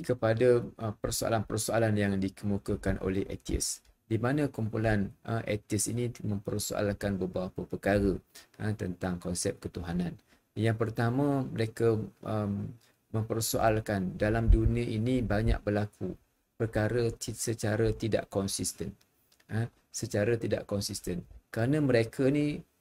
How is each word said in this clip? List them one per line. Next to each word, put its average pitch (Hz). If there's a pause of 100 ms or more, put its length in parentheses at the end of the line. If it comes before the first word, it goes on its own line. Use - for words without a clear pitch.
kepada, 120
uh, 110
persoalan-persoalan 110
yang 101
dikemukakan 98
oleh 95
atheist. - (240)
Di 113
mana 135
kumpulan, 110 (160)
uh, 113
atheist 107
ini 120
mempersoalkan 104
beberapa 92
perkara, 98 (480)
uh, 107
tentang 92
konsep 90
ketuhanan. 85 (400)
Yang 107
pertama, 127
mereka, 113 (300)
um, 104 (400)
mempersoalkan 110
dalam 110
dunia 113
ini 120
banyak 110
berlaku 104 (460)
perkara 113
ti-, -
secara 110
tidak 107
konsisten. - (560)
Ha? 110 (240)
Secara 110
tidak 110
konsisten. 98 (320)
Kerana 123
mereka 127
ni, 147 (220)